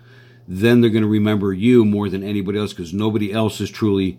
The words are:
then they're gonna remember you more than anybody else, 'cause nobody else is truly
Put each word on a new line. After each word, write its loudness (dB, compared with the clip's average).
then 2
they're 4
gonna 0
remember 0
you 4
more 0
than -6
anybody -4
else, -6
'cause -12
nobody -2
else -2
is -6
truly -2